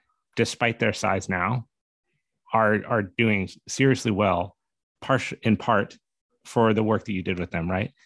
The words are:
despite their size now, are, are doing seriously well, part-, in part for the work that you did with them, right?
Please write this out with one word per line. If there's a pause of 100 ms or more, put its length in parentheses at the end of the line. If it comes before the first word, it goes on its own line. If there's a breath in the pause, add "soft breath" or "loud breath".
(360)
despite
their
size
now, (840)
are,
are
doing (180)
seriously
well, (440)
part-, (100)
in
part (520)
for
the
work
that
you
did
with
them,
right? (140)